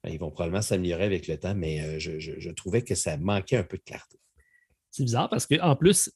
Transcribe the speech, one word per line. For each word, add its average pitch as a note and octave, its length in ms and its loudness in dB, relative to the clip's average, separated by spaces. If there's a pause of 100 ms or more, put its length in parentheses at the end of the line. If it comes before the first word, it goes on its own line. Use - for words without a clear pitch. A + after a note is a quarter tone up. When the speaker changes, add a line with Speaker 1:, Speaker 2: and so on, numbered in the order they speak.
Speaker 1:
Ben, F2 80 -6
ils D#2+ 80 -8
vont D#2+ 100 -4
probablement F2 320 -2
s'améliorer F2+ 420 0
avec F#2+ 220 0
le D#2+ 100 -4
temps, F#2 200 -4
mais, D#2+ 240 -2
euh, D#2 180 -4
je, D#2 220 -6
je, D#2+ 180 -10
je E2+ 120 -10
trouvais F#2+ 320 -2
que G2+ 120 -4
ça E2 220 -2
manquait G2 400 0
un G2 80 0
peu - 120 -10
de - 60 -12
clarté. - 360 -18 (720)
Speaker 2:
C'est - 140 -2
bizarre A#2+ 260 2
parce - 160 0
qu'en D#3 280 6
plus - 420 6